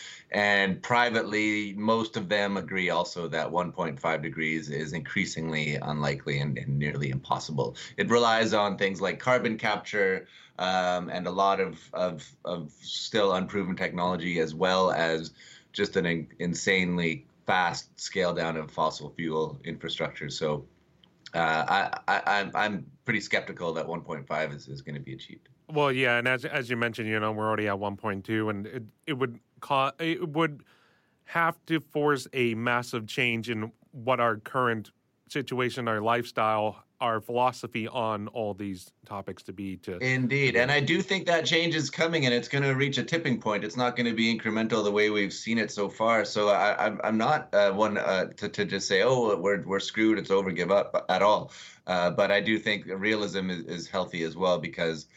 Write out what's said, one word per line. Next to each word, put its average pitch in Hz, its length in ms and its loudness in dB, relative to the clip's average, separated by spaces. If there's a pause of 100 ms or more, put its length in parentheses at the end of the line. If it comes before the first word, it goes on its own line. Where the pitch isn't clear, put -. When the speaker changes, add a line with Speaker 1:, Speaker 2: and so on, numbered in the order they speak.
(300)
Speaker 1:
and 98 520 2
privately, 107 920 2
most 110 400 0
of 98 120 -6
them 101 300 2
agree 92 320 -2
also 85 380 -2
that 76 220 -2
one 87 220 0
point 80 260 -4
five 80 220 0
degrees 78 480 -2
is 73 240 -4
increasingly 80 840 -4
unlikely 73 640 -2
and, 71 180 -2
and 67 200 -2
nearly 71 300 -2
impossible. 67 680 -4 (200)
It 98 140 0
relies 113 420 4
on 104 240 2
things 95 240 -2
like 90 180 0
carbon 117 380 2
capture, 101 720 0 (320)
um, 90 500 0
and 87 180 -4
a 90 40 -2
lot 98 280 4
of, 90 220 -2 (140)
of, 87 360 -2 (140)
of 85 260 -6 (120)
still - 500 0
unproven 92 420 -2
technology, 87 640 -2
as 78 160 0
well 92 380 4
as 80 400 0 (400)
just - 240 -2
an 90 80 2
in-, 85 240 -2 (100)
insanely 87 840 0 (220)
fast 92 520 0
scale 87 360 -2
down 82 240 -2
of 76 120 -8
fossil 76 460 -2
fuel 78 480 -4
infrastructure. 78 640 -6
So, 76 380 -2 (680)
uh, 87 40 -2
I, 80 600 2 (100)
I, 101 140 2 (180)
I'm, 95 140 -4
I'm 101 320 -2 (180)
pretty 107 160 -2
skeptical 90 540 -4
that 78 140 -4
one 82 140 -6
point 76 240 -10
five 78 260 -2
is, 71 160 -14
is 69 140 -12
gonna 73 180 -10
be 67 140 -14
achieved. - 340 -18 (240)
Speaker 2:
Well, 147 180 2
yeah, 127 280 2
and 120 100 0
as, 127 160 0
as 143 240 -4
you 123 80 -2
mentioned, 117 320 -2
you 110 100 0
know, 107 140 0
we're 107 160 -2
already 107 200 0
at 98 100 0
one 101 180 -4
point 98 280 -4
two, 110 260 0
and 101 160 -6
it, 127 160 -10 (240)
it 156 80 -2
would 123 260 -4 (200)
co-, 135 380 2
it 165 300 -2
would 151 340 0 (640)
have 165 320 0 (100)
to 160 140 0
force 147 540 0
a 120 200 2
massive 120 520 0
change 117 440 -2
in 110 220 -4 (180)
what 123 300 0
our 113 160 4
current 113 560 -2 (360)
situation, 123 600 -2
our 107 140 0
lifestyle, 110 840 0 (160)
our 113 180 2
philosophy 120 720 -2
on 110 400 -2
all 107 240 -4
these 98 400 -10 (140)
topics 98 360 -12
to 95 120 -14
be 95 240 -8
to 92 200 -8
Speaker 1:
Indeed, 127 560 2
and 123 160 4
I 147 100 4
do 160 200 2
think 190 260 -2
that 165 200 2
change 165 280 2
is 151 140 -2
coming, 160 380 2
and 120 80 4
it's 120 120 0
gonna 139 280 0
reach 135 240 0
a 139 40 0
tipping 151 380 0
point. 104 240 -2
It's 104 120 -8
not 123 200 0
gonna 117 160 0
be 113 260 2
incremental 110 460 0
the 104 80 2
way 104 160 4
we've 101 240 0
seen 113 240 -4
it 110 140 0
so 101 180 -2
far. 110 380 2
So 104 240 2
I, 101 360 4
I'm, 107 160 -2
I'm 110 140 2
not, 147 380 0
uh, 101 180 6
one, 104 240 2
uh, 92 300 2 (100)
to, 104 140 -6
to 104 160 -2
just 95 200 -2
say, 98 160 4
"Oh, 120 360 4
we're, 95 240 0
we're 95 180 -2
screwed, 110 380 2
it's 92 120 -4
over, 98 200 4
give 87 200 0
up," - 380 2
at 92 140 4
all. 101 300 4 (340)
Uh, 87 240 2
but 95 200 2
I 101 100 4
do 104 180 2
think 104 280 -2
realism 95 640 -2
is, 87 160 -6
is 85 240 -8
healthy 90 340 -4
as 80 140 -4
well, 90 220 2
because, 82 480 -4 (100)